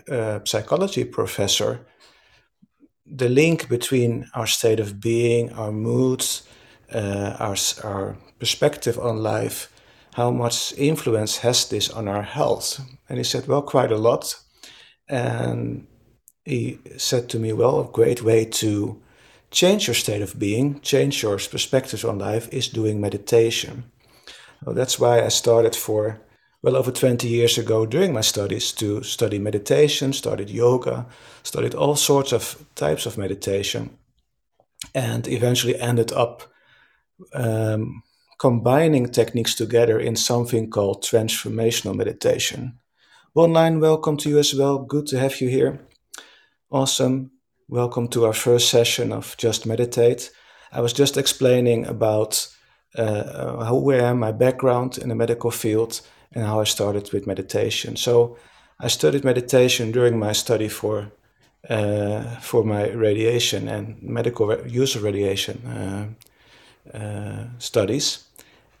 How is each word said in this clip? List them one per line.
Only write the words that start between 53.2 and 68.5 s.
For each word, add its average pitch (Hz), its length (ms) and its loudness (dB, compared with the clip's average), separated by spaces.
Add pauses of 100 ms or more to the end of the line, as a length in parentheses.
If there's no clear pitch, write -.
who 135 260 2
I 127 60 4
am, 123 200 4
my 110 140 0
background 127 640 2
in 127 100 -8
the 113 60 -2
medical 117 380 0
field, 110 480 -2 (320)
and 117 120 -4
how 107 160 2
I 107 40 4
started 101 480 -2
with 104 160 -4
meditation. 107 640 -4
So 120 420 2 (440)
I 123 80 -4
studied 139 340 2
meditation 123 680 2
during 120 260 4
my 107 140 -2
study 110 360 0
for, 104 440 -4 (580)
uh, 107 720 -2
for 117 240 2
my 104 240 0
radiation 110 800 0
and 107 340 -8
medical 113 460 -2
ra-, 110 180 -2
use 123 300 -2
of 104 80 -6
radiation, 101 600 -2
uh, 107 440 -8 (840)
uh, 104 520 -10 (140)
studies. 117 680 -2 (560)